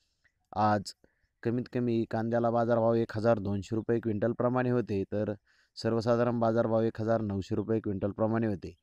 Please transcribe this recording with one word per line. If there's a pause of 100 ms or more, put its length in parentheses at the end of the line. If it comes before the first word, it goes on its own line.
(520)
आज (500)
कमीत
कमी
कांद्याला
बाजारभाव
एक
हजार
दोनशे
रुपये
क्विंटलप्रमाणे
होते,
तर (440)
सर्वसाधारण
बाजारभाव
एक
हजार
नऊशे
रुपये
क्विंटलप्रमाणे
होते.